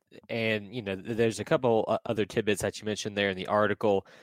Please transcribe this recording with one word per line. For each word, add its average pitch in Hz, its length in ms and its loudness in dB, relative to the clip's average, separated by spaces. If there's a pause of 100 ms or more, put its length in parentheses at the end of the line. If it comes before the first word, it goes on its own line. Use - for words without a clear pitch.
(300)
and, 110 440 -2
you 123 80 -6
know, 98 140 -2
th-, 104 220 -6
there's 113 220 2
a 104 60 -6
couple 127 420 4
o-, 107 180 2
other 107 200 -2
tidbits 104 360 0
that - 180 -2
you 107 60 -12
mentioned 104 320 -6
there 101 120 2
in 95 80 -2
the 92 100 -8
article, 104 600 2 (160)